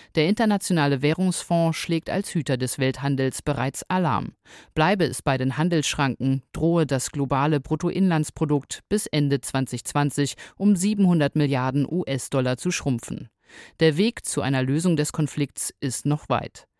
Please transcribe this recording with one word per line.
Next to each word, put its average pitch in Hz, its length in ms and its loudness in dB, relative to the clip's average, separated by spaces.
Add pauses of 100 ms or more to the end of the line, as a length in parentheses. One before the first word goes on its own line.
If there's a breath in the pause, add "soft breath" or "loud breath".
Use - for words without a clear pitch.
(160 loud breath)
Der 156 100 4
Internationale 185 720 2
Währungsfonds 165 800 0
schlägt 165 320 -4
als - 240 -4
Hüter 143 220 -2
des 127 240 -4
Welthandels 131 600 -2
bereits 143 480 -4
Alarm. 151 440 0 (420 loud breath)
Bleibe 180 300 2
es - 180 -4
bei 135 160 0
den 127 200 -2
Handelsschranken, 139 840 0 (100)
drohe 165 340 2
das 135 260 -4
globale 143 480 0
Bruttoinlandsprodukt 156 1300 0
bis 208 180 -2
Ende 143 340 0
zweitausendzwanzig 135 920 -2 (220 loud breath)
um 202 180 4
siebenhundert 180 600 2
Milliarden 135 520 2
U-S-Dollar 131 680 -2
zu 180 160 -4
schrumpfen. - 560 -4 (520 loud breath)
Der 160 160 4
Weg 214 300 0
zu - 160 -4
einer 131 200 0
Lösung 156 360 2
des 147 140 0
Konflikts - 680 -4
ist 131 240 -6
noch 147 240 0
weit. - 400 -4 (120)